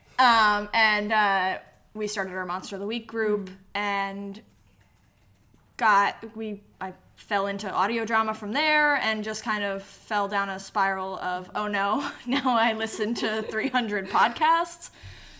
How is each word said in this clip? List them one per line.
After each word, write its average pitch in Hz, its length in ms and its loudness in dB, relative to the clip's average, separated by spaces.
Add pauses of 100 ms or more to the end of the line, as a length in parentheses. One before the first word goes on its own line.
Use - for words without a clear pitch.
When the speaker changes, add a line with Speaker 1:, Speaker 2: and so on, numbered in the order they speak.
(180)
Speaker 1:
Um, 214 560 6
and, 214 380 4
uh, 196 460 2 (360)
we 214 120 -4
started 190 280 -4
our 185 100 -4
Monster 185 320 -6
of 185 40 -8
the 202 60 -6
Week 226 200 -6
group 208 400 -2
Speaker 2:
Mm-hmm. 185 80 -16 (200)
Speaker 1:
and 196 680 -4 (1400)
got, 202 380 4 (200)
we, 214 260 -8 (180)
I 185 120 -8 (240)
fell 202 300 0
into 202 240 -4
audio 226 340 0
drama 220 300 0
from 208 180 -8
there 302 440 4
and 214 280 -2
just 214 180 -6
kind 214 220 -2
of 196 180 -4
fell 202 460 -4
down 196 220 0
a 190 100 -6
spiral 190 580 -2
of, 180 360 -6
"Oh 208 120 -2
no, 208 420 0 (100)
<laughs> - 80 -18
now 247 300 0
I 226 180 4
listen 220 400 -2
to 220 280 -2
Speaker 2:
<laughs> 214 80 -8
Speaker 1:
three 220 180 -2
hundred 208 420 -2
podcasts." 311 800 2 (500)